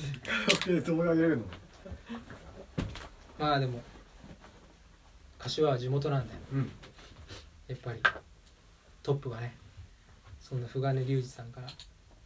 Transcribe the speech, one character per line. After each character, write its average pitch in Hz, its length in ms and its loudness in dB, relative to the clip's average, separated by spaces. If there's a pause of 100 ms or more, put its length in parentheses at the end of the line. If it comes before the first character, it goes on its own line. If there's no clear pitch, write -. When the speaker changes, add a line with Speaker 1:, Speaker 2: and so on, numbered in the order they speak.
(520)
Speaker 1:
オ - 120 8
ケ 180 80 4
で 170 80 6
動 170 160 2
画 170 160 4
上 165 40 6
げ 160 60 6
る 160 140 6
の？ 110 80 -2 (1900)
Speaker 2:
ま 151 160 4
あ 139 60 6
で 131 60 4
も、 120 160 -4 (1600)
柏 147 300 2
は 131 100 6
地 127 100 -2
元 139 220 2
な 139 80 4
ん 113 80 0
で。 - 80 -10 (180)
Speaker 1:
う 135 40 -2
ん。 120 140 2 (960)
Speaker 2:
や 131 80 -6
っ - 20 -20
ぱ 120 140 -6
り、 113 80 -8 (1040)
ト 143 100 2
ッ 139 40 6
プ 135 140 -6
は 113 100 -6
ね、 120 160 -6 (840)
そ - 160 -8
ん 123 40 0
な 120 60 -4
フ 131 140 -4
ガ 135 120 2
ネ 131 120 2
リ 135 100 2
ュ 135 60 4
ウ - 20 0
ジ 123 60 -8
さ - 160 -14
ん 120 80 -14
か - 80 -14
ら、 127 80 -12 (580)